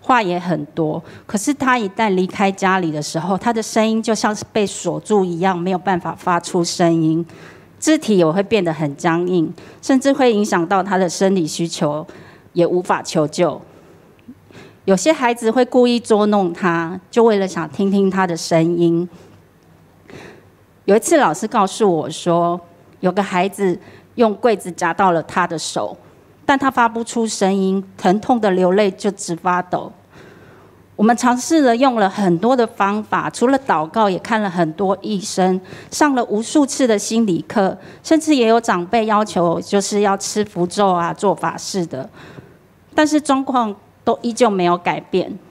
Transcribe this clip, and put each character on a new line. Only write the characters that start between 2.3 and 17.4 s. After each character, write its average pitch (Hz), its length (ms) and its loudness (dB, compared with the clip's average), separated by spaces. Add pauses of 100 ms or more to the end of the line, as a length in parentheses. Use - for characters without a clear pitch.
家 190 260 0
里 165 140 -2
的 151 100 -6
时 160 160 -6
候， 180 180 -2
他 233 160 -2
的 226 80 -2
声 220 240 0
音 220 160 0
就 220 140 -2
像 214 180 -2
是 214 200 -8
被 214 120 0
锁 165 360 -6
住 202 240 2
一 170 160 -4
样， 185 180 0
没 180 140 -2
有 180 60 -2
办 185 200 -2
法 165 180 -8
发 175 220 -2
出 - 240 -2
声 170 320 0
音。 160 320 0 (540)
肢 311 180 2
体 214 200 0
也 170 60 6
会 160 160 2
变 202 220 0
得 170 100 0
很 147 240 -4
僵 175 300 0
硬， 180 260 0 (300)
甚 269 160 2
至 277 140 2
会 262 200 2
影 208 120 2
响 190 200 0
到 190 160 0
他 185 160 -2
的 185 120 2
生 190 260 0
理 180 100 0
需 165 220 -4
求， 156 400 -4 (460)
也 170 120 2
无 180 160 0
法 180 220 -2
求 156 240 -2
救。 156 340 -2 (1200)
有 190 100 4
些 311 180 2
孩 247 220 2
子 226 160 -2
会 247 140 4
故 247 240 4
意 240 100 2
捉 214 280 2
弄 196 260 2
他， 170 480 -2 (100)
就 233 140 4
为 214 140 4
了 190 100 0